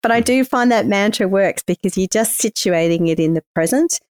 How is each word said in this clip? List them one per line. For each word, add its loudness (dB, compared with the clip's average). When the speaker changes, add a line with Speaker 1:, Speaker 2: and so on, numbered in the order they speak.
Speaker 1:
but 0
I 2
Speaker 2:
Mm. -2
Speaker 1:
do 2
find 0
that 2
mantra 0
works 0
because -4
you're -2
just -2
situating 0
it 0
in 2
the -2
present. 0